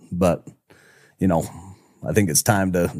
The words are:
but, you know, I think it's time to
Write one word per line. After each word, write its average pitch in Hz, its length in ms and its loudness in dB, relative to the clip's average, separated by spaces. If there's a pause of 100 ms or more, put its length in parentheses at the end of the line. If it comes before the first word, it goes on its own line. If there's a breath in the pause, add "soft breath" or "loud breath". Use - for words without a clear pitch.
(120)
but, 87 340 0 (760 soft breath)
you 95 80 2
know, 85 200 2 (580 loud breath)
I 76 60 -6
think 101 180 2
it's 73 140 0
time 95 300 2
to 87 140 2 (120)